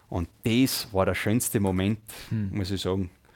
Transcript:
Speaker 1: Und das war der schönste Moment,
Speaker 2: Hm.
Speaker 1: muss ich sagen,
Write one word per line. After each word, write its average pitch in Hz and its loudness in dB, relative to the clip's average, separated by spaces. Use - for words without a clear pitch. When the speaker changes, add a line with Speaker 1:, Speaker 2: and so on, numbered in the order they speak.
Speaker 1:
Und - -4
das 120 2
war 95 4
der 92 2
schönste 113 0
Moment, 98 2
Speaker 2:
Hm. 107 -2
Speaker 1:
muss 98 -2
ich 95 -2
sagen, 92 -2